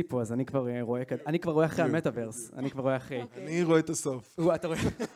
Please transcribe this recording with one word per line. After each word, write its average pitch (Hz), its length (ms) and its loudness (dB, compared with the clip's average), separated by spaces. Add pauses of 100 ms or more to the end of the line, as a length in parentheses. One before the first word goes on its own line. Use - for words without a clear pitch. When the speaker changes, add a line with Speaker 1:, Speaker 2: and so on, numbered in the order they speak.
Speaker 1:
פה, 127 120 0
אז 113 120 -2
אני 127 120 0
כבר, 127 240 0
אה, 120 140 -2
רואה 120 220 -2
כד-, 123 220 -6
אני 156 120 0
כבר 170 140 -2
רואה 156 140 6
אחרי 160 180 0
המטאברס, 131 720 -2
אני 135 160 -4
כבר 135 120 -6
רואה 131 140 2
אחרי. 127 260 -4
Speaker 2:
אוקיי. 120 220 -12
Speaker 3:
אני 165 180 0
רואה 165 160 6
את 160 120 0
הסוף. 135 480 -4
Speaker 1:
וואו, 170 160 4
אתה 160 140 -2
רואה? 160 100 -2 (380)